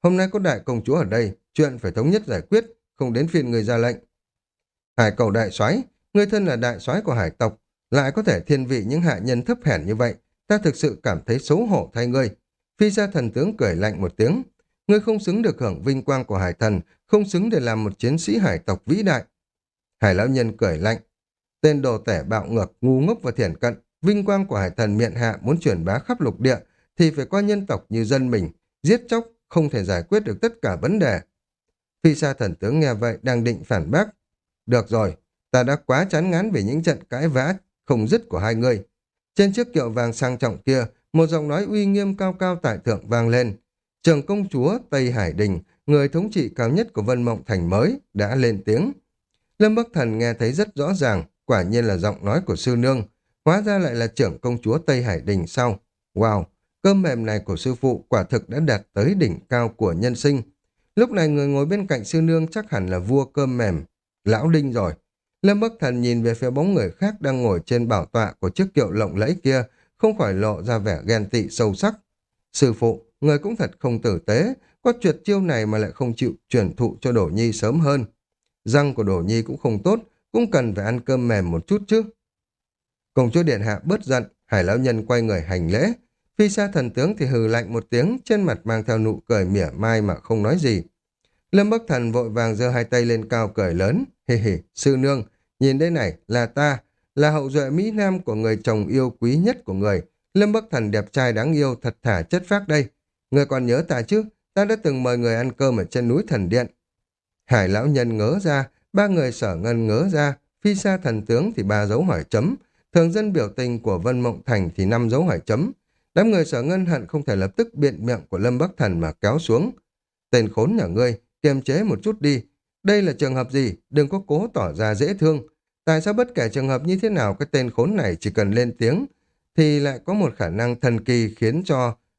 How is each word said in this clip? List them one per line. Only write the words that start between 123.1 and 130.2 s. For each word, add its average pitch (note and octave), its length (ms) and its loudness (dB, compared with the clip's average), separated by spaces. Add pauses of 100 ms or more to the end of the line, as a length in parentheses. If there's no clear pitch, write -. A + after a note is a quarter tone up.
trường C3 220 -2
hợp B2+ 160 -2
gì? C3+ 240 0 (160)
Đừng C#3+ 180 2
có G3 180 -4
cố E3 280 0
tỏ E2+ 180 -2
ra G#2+ 220 -2
dễ D3 200 0
thương. D#3 320 0 (380)
Tại D#3+ 160 2
sao G#3 140 -2
bất B3 200 -2
kể A#2 140 0
trường C3+ 200 -2
hợp C3 160 -2
như F3+ 180 0
thế A3+ 60 0
nào, B2 260 0
cái - 160 -6
tên B2+ 200 0
khốn D#3 260 0
này G#2 240 0
chỉ G#2+ 100 -4
cần G2+ 200 0
lên A#2 280 0
tiếng D#3 280 0 (500)
thì D3+ 240 4
lại C#3 240 -4
có F3+ 100 -4
một - 220 0